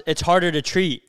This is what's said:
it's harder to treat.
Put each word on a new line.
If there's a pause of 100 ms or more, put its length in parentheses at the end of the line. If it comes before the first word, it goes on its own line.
it's
harder
to
treat.